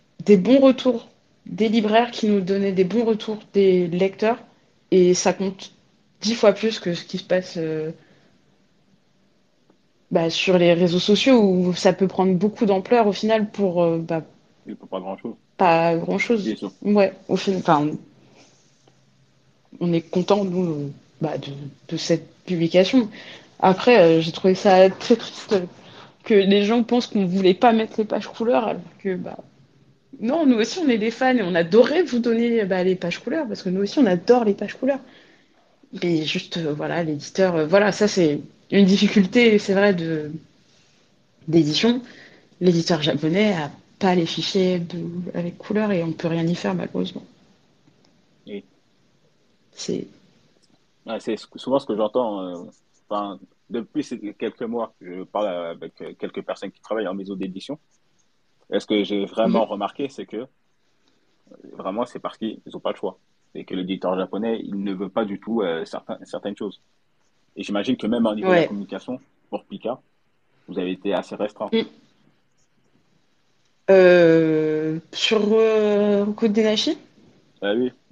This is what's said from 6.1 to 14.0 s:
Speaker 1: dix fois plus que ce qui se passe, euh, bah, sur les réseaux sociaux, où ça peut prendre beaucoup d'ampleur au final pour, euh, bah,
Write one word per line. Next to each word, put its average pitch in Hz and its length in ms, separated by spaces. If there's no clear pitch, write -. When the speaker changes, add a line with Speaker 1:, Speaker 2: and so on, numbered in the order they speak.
Speaker 1:
dix 214 140
fois 233 180
plus 220 260
que 175 160
ce 165 100
qui - 140
se - 60
passe, 185 320
euh, 156 340
bah, 165 200
sur 180 280
les 175 160
réseaux 175 240
sociaux, 208 440
où 180 320
ça 180 180
peut 190 160
prendre 190 260
beaucoup 208 320
d'ampleur 202 400
au 202 60
final 214 380
pour, 180 320
euh, 165 160
bah, 165 240